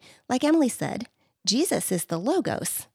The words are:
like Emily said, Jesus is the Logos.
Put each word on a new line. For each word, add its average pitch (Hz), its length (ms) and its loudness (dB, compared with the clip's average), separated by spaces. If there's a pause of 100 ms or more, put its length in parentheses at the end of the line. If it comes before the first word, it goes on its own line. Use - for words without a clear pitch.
(280)
like 254 160 0
Emily 302 240 6
said, - 400 -6 (380)
Jesus 233 440 0
is 180 160 -2
the 165 120 -4
Logos. - 760 -2